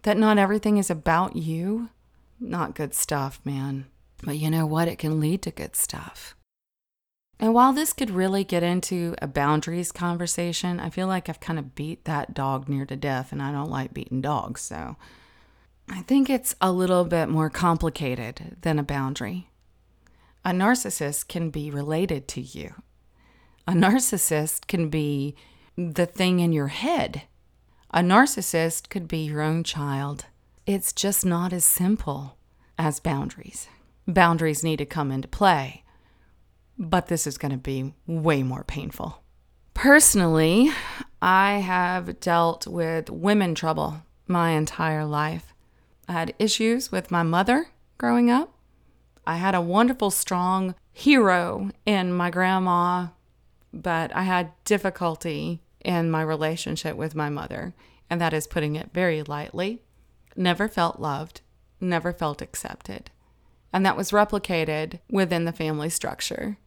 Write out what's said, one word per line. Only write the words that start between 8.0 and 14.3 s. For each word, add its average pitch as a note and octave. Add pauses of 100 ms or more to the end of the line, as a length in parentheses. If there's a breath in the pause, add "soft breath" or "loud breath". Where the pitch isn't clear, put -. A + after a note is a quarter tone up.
really F#3+
get F3
into F3
a -
boundaries D3+
conversation, F3
I -
feel F#3
like F#3
I've D#3+
kind E3
of C#3
beat D3+
that D3
dog C3+
near C#3
to C#3
death, C3+
and C#3+
I C#3
don't C#3+
like C#3
beating C3
dogs, C#3+